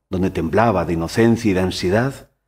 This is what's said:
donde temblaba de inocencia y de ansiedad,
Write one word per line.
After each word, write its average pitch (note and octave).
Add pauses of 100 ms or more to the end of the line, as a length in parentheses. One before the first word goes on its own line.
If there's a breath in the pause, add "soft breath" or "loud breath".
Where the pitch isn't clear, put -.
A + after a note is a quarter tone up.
donde F#2
temblaba F2+
de E2+
inocencia G#2+
y -
de F2+
ansiedad, F#2+ (180)